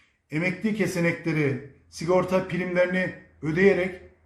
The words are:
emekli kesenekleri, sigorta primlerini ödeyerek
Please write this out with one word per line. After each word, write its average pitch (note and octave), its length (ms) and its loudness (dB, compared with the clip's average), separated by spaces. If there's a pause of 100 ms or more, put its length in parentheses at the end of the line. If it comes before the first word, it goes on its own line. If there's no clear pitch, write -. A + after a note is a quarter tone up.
(320)
emekli F3+ 440 -2
kesenekleri, E3 1000 -2 (140)
sigorta F3+ 580 0
primlerini F3+ 680 0 (260)
ödeyerek F3+ 600 2 (240)